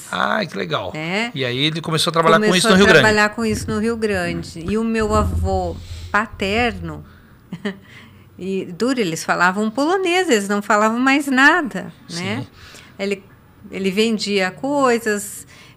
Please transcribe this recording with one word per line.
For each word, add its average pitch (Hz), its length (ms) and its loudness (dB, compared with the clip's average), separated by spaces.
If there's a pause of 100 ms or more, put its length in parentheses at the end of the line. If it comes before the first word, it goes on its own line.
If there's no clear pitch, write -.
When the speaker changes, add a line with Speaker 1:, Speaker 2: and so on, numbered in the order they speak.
(120)
Speaker 1:
Ai, 202 360 0
que - 100 -10
legal. 139 360 -6
Speaker 2:
Né? 185 400 -4
Speaker 1:
E 135 120 -4
aí 123 120 -4
ele 156 240 -2
começou 160 300 -2
a - 20 -8
trabalhar 165 260 4
com 214 60 2
Speaker 2:
Começou 185 120 4
Speaker 1:
isso 170 120 2
no 202 40 8
Speaker 2:
a 185 40 8
Speaker 1:
Rio 202 80 8
Grande. 208 160 8
Speaker 2:
trabalhar 214 280 4
com 226 160 -4
isso 214 240 -2
no 214 100 0
Rio 233 180 0
Grande. 175 720 -4
E 202 100 0
o 226 60 0
meu 220 320 0
avô 190 600 0 (360)
paterno, 202 920 -2 (600)
<laughs> 196 100 -6 (640)
e 190 280 -6
duro, 220 340 -2
eles 165 240 -2
falavam 185 480 2
polonês, 349 580 0
eles 208 180 2
não 202 140 0
falavam 220 380 2
mais 269 280 2
nada, 269 640 2 (200)
né? 185 300 -6
Speaker 1:
Sim. - 60 -10 (520)
Speaker 2:
Ele, 196 240 -4 (480)
ele 190 180 -2
vendia 202 640 0
coisas 233 960 -2 (300)